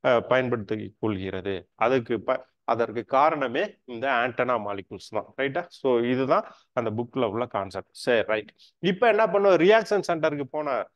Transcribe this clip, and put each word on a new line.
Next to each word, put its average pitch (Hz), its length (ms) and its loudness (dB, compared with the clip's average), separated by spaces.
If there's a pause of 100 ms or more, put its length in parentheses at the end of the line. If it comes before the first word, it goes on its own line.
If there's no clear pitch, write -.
அஹ், 123 160 4
பயன்படுத்திக் 110 800 -2
கொள்கிறது. 95 540 -4 (200)
அதுக்கு 120 460 0
ப-, 127 220 -4 (220)
அதற்கு 113 400 -2
காரணமே 143 580 0 (220)
இந்த 120 280 -8
ஆண்டனா 123 460 0
மாலிகூல்ஸ் 101 500 -10
தான். - 280 -8
ரைட்டா? 139 320 -4
So, 123 320 0
இதுதான் 127 440 2 (280)
அந்த 117 180 -2
புக்ல 123 340 -4
உள்ள 113 220 -2
கான்செப்ட். 95 460 -8
சரி, 117 300 2
ரைட். 110 280 -4 (320)
இப்ப 190 260 2
என்ன 220 180 4
பண்ணும்? 196 300 4
ரியாக்ஷன் 202 500 4
சென்டருக்கு 156 380 -2
போன 151 240 -6 (280)